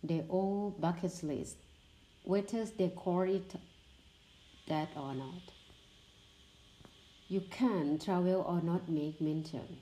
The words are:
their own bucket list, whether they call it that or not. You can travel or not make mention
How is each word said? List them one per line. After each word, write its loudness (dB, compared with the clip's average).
their 0
own 0
bucket -2
list, -4
whether 0
they 0
call 0
it 0
that 0
or -6
not. -8
You 0
can 2
travel 4
or 2
not 0
make 0
mention -2